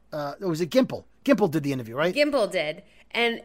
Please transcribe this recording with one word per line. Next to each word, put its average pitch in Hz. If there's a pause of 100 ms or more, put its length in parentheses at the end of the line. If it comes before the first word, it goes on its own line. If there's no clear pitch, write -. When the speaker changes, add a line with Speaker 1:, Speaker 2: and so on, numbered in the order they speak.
(120)
Speaker 1:
uh, 143
it 196
was 165
a 180
Gimple. 160 (200)
Gimple 202
did 147
the 139
interview, 120
right? 165
Speaker 2:
Gimple 277
did. 160 (280)
And, 233